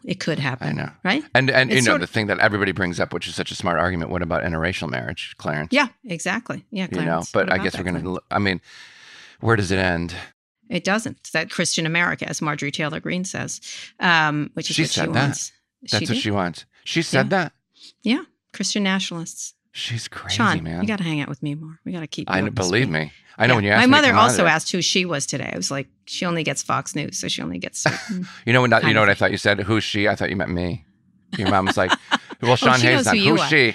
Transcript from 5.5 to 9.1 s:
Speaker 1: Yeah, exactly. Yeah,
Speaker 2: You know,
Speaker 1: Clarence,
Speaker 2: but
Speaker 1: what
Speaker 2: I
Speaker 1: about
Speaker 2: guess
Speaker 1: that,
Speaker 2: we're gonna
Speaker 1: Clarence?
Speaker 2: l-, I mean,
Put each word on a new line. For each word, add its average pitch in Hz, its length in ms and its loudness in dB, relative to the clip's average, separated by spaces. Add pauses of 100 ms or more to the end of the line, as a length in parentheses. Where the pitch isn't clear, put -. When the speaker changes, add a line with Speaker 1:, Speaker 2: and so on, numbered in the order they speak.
Speaker 1:
Yeah, 277 160 2 (180)
exactly. 196 680 -8
Yeah, 185 200 -4
Speaker 2:
You 90 60 -4
know, - 60 -2
Speaker 1:
Clarence, 82 280 -2
Speaker 2:
but 95 140 2
Speaker 1:
what 92 80 0
Speaker 2:
I - 20 2
Speaker 1:
about 95 80 0
Speaker 2:
guess 92 100 -2
Speaker 1:
that, 95 60 -6
Speaker 2:
we're 87 60 -4
gonna 87 160 -2
Speaker 1:
Clarence? 90 180 -6 (120)
Speaker 2:
l-, - 40 0
I 98 40 2
mean, 95 220 0 (800)